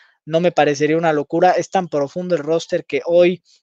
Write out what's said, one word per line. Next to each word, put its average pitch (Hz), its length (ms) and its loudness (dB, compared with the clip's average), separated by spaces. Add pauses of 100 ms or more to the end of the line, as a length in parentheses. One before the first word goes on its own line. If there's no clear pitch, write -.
(240)
no 156 140 -4
me 175 140 2
parecería 147 440 0
una 165 160 0
locura, 165 380 2
es 170 180 -2
tan 185 200 -4
profundo 170 480 -4
el 143 60 -8
roster 165 420 -4
que 131 200 -6
hoy 175 380 2 (200)